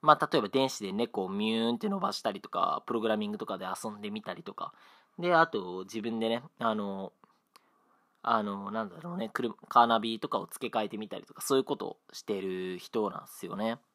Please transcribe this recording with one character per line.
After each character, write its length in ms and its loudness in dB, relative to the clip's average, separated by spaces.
ま 180 10
あ 120 2
例 80 6
え 20 4
ば 80 0
電 200 4
子 100 -6
で 120 -4
猫 340 0
を 40 -4
ミ 240 0
ュ 160 2
ー 40 2
ン 20 0
っ 20 -6
て 120 -2
伸 100 -2
ば 120 0
し 100 -6
た 100 0
り 100 -8
と 80 -14
か、 380 -2
プ 60 -2
ロ 80 0
グ 80 0
ラ 80 4
ミ 100 -2
ン 60 -4
グ 40 -8
と 80 -6
か 120 -6
で 80 -8
遊 260 -6
ん 100 -14
で 80 -8
み 140 -8
た 100 -8
り 80 -12
と 120 -12
か。 200 -10
で、 160 4
あ 100 8
と 380 -4
自 180 -6
分 180 -2
で 100 2
ね、 120 0
あ 160 2
の、 400 -4
あ 180 4
の、 300 -4
な 120 -2
ん 60 -6
だ 100 -16
ろ 140 -10
う 40 -6
ね、 140 -4
車、 220 -2
カ 160 8
ー 20 10
ナ 140 4
ビ 200 -2
と 80 -4
か 120 0
を 80 -8
付 220 -8
け 80 -2
替 80 2
え 40 -6
て 80 -8
み 100 -8
た 100 -10
り 80 -12
と 80 -20
か、 80 -14
そ 140 2
う 40 8
い 20 4
う 40 2
こ 100 -2
と 100 -6
を 120 -8
し 100 -14
て 160 -2
る 400 -4
人 320 -2
な 80 -8
ん 60 -12
で 20 -20
す 180 -14
よ 100 -6
ね。 220 -2